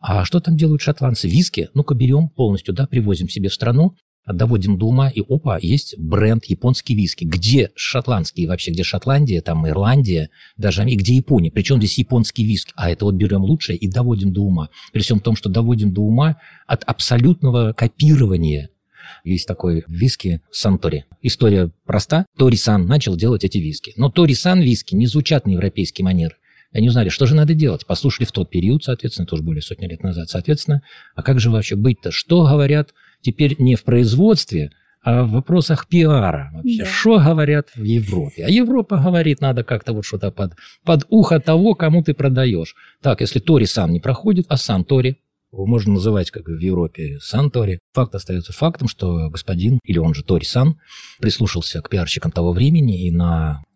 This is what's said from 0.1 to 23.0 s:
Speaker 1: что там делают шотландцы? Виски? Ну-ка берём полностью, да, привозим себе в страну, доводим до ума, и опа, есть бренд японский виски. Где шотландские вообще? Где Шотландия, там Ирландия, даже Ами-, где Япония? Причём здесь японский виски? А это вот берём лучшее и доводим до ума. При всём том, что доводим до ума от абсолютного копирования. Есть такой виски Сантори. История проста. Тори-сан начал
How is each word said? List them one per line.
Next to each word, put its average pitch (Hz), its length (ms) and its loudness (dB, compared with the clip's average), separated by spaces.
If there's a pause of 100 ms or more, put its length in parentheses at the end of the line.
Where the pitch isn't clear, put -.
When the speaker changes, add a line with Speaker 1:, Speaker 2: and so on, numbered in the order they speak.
Speaker 1:
что 175 160 -2
там 165 160 0
делают 151 240 2
шотландцы? 131 480 -2
Виски? 92 460 0
Ну-ка 143 200 0
берём 135 360 2
полностью, 101 440 -2
да, 135 120 -2
привозим 101 420 -2
себе 95 220 -4
в - 40 -6
страну, 131 400 2 (320)
доводим 101 520 0
до 107 80 0
ума, 131 240 2
и 117 180 -4
опа, 131 320 -2
есть - 380 -2
бренд 101 480 0
японский - 480 -2
виски. 95 300 -2
Где 92 500 0
шотландские 95 760 -4
вообще? 90 220 -6
Где 87 120 -4
Шотландия, 123 600 0
там 80 260 -2
Ирландия, 98 640 0 (260)
даже 98 240 -2
Ами-, 120 160 0
где 98 180 2
Япония? 120 360 2
Причём 123 300 0
здесь 104 180 -2
японский 117 480 0
виски? 107 280 -4
А - 160 -4
это 87 140 -4
вот 101 120 2
берём 98 280 0
лучшее 104 320 -2
и 104 100 -6
доводим 101 460 0
до 95 80 -2
ума. 90 300 -2 (240)
При 107 80 0
всём 107 180 0
том, 110 160 0
что - 140 -6
доводим 110 420 2
до 98 80 -2
ума 127 360 2 (300)
от - 180 -4
абсолютного 120 880 2
копирования. 95 960 2 (540)
Есть 87 220 -4
такой 87 420 -2
виски 87 520 -2 (100)
Сантори. 85 540 -2 (160)
История 101 500 2 (160)
проста. 156 380 0 (140)
Тори-сан 107 480 2
начал 107 300 0